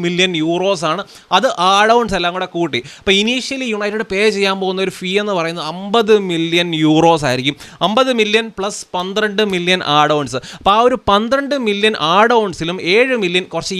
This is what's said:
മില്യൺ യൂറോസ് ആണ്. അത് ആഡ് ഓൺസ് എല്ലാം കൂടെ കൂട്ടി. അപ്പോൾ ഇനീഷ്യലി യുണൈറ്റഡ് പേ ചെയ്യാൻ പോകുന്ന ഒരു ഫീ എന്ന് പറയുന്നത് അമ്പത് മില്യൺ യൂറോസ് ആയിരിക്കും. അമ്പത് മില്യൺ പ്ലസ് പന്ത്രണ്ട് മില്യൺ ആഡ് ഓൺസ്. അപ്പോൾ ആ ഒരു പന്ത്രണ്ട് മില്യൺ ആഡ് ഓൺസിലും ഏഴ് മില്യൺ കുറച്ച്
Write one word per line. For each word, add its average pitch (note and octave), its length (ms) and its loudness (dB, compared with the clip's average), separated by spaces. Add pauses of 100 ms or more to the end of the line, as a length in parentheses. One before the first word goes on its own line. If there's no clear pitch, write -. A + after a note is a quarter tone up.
മില്യൺ F3+ 260 0 (120)
യൂറോസ് F3 480 -2
ആണ്. F#3+ 120 -4 (360)
അത് B3 80 0 (240)
ആഡ് G#3 260 4
ഓൺസ് G#3 220 0
എല്ലാം F3 180 -2
കൂടെ F#3 180 -4
കൂട്ടി. E3 260 -2 (200)
അപ്പോൾ G3 200 2
ഇനീഷ്യലി B3+ 520 -2
യുണൈറ്റഡ് G#3 400 -4
പേ F#3+ 80 0 (160)
ചെയ്യാൻ G3 260 0
പോകുന്ന F#3+ 240 -2
ഒരു F3 120 -6
ഫീ F#3 120 -6 (120)
എന്ന് G#3 160 -2
പറയുന്നത് E3 340 -6
അമ്പത് G3+ 420 2 (160)
മില്യൺ E3+ 400 0 (140)
യൂറോസ് D#3 460 4
ആയിരിക്കും. B2+ 260 -2 (320)
അമ്പത് C4 320 2
മില്യൺ A3 280 0 (100)
പ്ലസ് G3+ 220 -6 (160)
പന്ത്രണ്ട് G3+ 460 -2 (120)
മില്യൺ F3+ 280 -2 (160)
ആഡ് D3+ 200 4
ഓൺസ്. C3 220 -6 (200)
അപ്പോൾ G3 160 2
ആ - 100 4
ഒരു B3 120 0 (120)
പന്ത്രണ്ട് B3+ 460 0 (100)
മില്യൺ G#3 300 0 (180)
ആഡ് A3+ 260 4
ഓൺസിലും F3 380 -4 (160)
ഏഴ് B3+ 300 2
മില്യൺ F3 280 -2
കുറച്ച് E3 260 -6